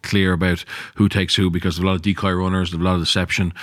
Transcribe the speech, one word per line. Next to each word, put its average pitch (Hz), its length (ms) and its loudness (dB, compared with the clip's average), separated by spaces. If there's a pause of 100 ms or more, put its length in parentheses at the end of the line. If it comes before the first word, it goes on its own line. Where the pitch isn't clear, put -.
clear 95 300 2
about 87 320 0 (300)
who 104 160 4
takes 92 260 0
who, 92 140 2
because 85 260 -2
there's 90 80 -2
a - 20 2
lot 95 80 2
of 87 60 -2
decoy 95 320 0
runners, 92 380 0
there's 82 100 -4
a 87 40 0
lot 92 100 2
of 87 60 0
deception, 87 520 0 (100)